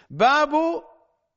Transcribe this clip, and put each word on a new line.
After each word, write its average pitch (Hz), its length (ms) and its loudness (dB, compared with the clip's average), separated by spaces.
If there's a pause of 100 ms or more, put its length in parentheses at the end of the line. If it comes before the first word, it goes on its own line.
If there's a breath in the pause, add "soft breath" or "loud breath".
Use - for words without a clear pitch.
باب 294 720 0 (540)